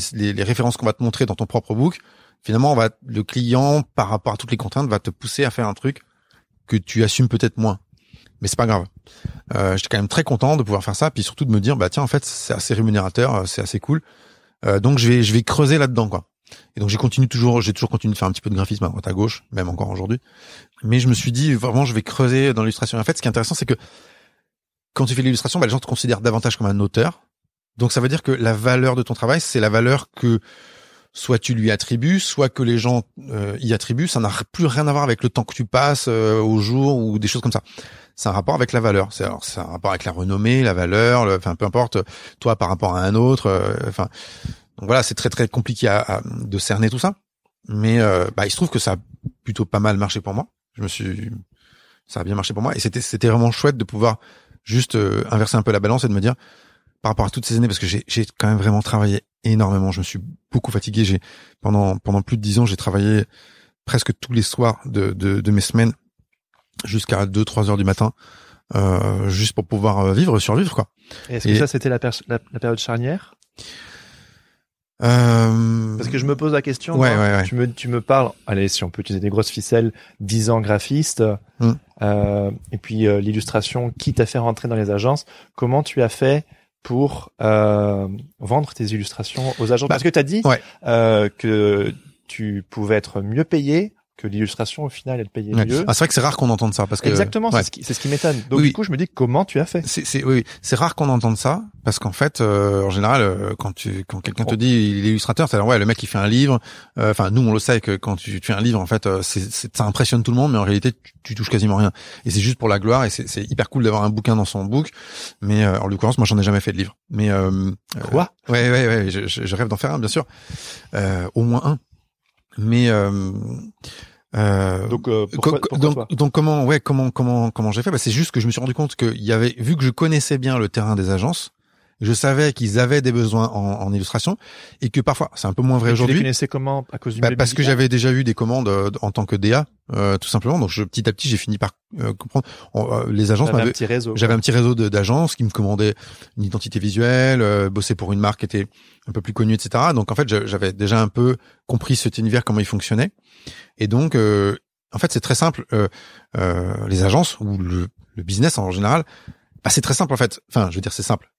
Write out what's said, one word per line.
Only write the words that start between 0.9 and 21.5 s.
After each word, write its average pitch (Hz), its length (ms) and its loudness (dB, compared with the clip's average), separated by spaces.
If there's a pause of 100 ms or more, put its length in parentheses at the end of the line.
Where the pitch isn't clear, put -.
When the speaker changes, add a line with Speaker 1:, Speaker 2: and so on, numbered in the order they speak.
Speaker 1:
te - 80 -8
montrer 120 240 0
dans 101 100 -4
ton 110 100 -4
propre 110 300 -2
book, 143 240 0 (420)
finalement, 127 320 2
on - 20 2
va, 113 140 4 (160)
le 107 180 -4
client, 127 600 2 (120)
par 98 140 0
rapport 107 240 -2
à 104 40 -6
toutes - 140 -10
les 117 60 -2
contraintes, 135 320 -4
va 104 100 0
te 101 120 -6
pousser - 340 -4
à 123 60 -2
faire 113 180 -4
un 101 40 -6
truc 139 280 -6 (680)
que 113 100 0
tu 110 260 0
assumes 117 240 2
peut-être 117 300 0
moins. 107 220 0 (600)
Mais 101 80 -4
c'est - 100 -2
pas 123 80 2
grave. 101 200 2 (680)
Euh, 95 220 0
j'étais - 140 -4
quand 113 80 0
même 101 100 0
très 160 160 0
content 131 320 2
de 139 80 0
pouvoir 101 220 -2
faire 101 100 -4
ça, 151 160 0
puis 110 100 -4
surtout - 220 -6
de 127 80 0
me 104 80 4
dire, 120 160 2
bah 92 140 0
tiens, - 120 -2
en 135 60 0
fait, 147 160 0
c'est - 300 -8
assez 110 200 -4
rémunérateur, 110 640 2
euh, 95 100 -2
c'est 95 160 -6
assez 101 200 -6
cool. 156 200 -2 (640)
Euh, 101 140 2
donc 131 180 4
je 117 120 4
vais, 123 120 6
je 107 120 2
vais 117 100 4
creuser 151 340 2
là-dedans, 123 300 2
quoi. 90 220 -8 (460)
Et - 40 -10
donc 104 80 0
j'ai 104 100 0
continué 127 300 2
toujours, 120 340 2
j'ai 104 120 0
toujours - 160 -2
continué 110 240 -2
de 98 40 -6
faire 95 100 0
un 95 40 0
petit - 100 -8
peu - 80 -6
de 101 60 -2
graphisme 98 300 -2
à - 20 -2
droite 95 180 -8
à 95 60 -4
gauche, 104 400 -2
même 95 160 -4
encore 95 220 -4
aujourd'hui. 98 300 -4 (640)
Mais 120 200 2
je 127 80 4
me 123 40 6
suis 123 200 0
dit, 143 200 2